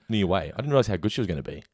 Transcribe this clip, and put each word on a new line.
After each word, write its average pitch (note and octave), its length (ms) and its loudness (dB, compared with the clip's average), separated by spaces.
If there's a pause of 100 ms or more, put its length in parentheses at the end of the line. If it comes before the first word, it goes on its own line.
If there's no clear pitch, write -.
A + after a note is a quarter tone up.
me G#2+ 140 2
away. F2 300 0
I - 40 -10
didn't C#3 140 -4
realize C3 180 4
how G2 80 -2
good F2 160 -2
she - 80 -4
was G#2 80 0
gonna D#2 120 -2
be. D2 220 -10 (100)